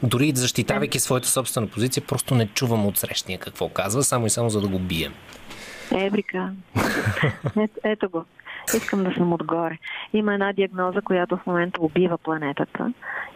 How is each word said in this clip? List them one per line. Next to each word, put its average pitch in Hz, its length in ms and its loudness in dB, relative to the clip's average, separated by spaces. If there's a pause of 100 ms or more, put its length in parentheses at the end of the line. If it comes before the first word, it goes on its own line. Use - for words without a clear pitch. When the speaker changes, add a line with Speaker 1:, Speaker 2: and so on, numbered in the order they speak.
Speaker 1:
Дори 131 320 4
защитавайки 127 640 0
своята 127 280 2
собствена 123 400 0
позиция, 120 400 0
просто - 280 0
не 117 120 6
чуваме 113 400 2
от 101 100 0
срещния - 420 -4
какво - 300 -4
казва, 104 340 0
само 123 220 2
и 107 40 2
само 117 200 2
за 104 120 2
да 101 60 2
го 95 120 0
бием. 82 340 -2 (800)
Speaker 2:
Еврика. 190 600 0 (240)
Speaker 1:
<laughs> - 840 0
Speaker 2:
Ето, 214 260 0
ето 208 260 0
го. 170 160 -6 (500)
Искам 208 280 0
да 185 100 0
съм 175 200 2
отгоре. 165 440 -2 (360)
Има 208 200 2
една 202 200 0
диагноза, 185 480 0
която 180 360 2
в - 100 -14
момента 175 340 0
убива 170 360 4
планетата 156 760 -2 (420)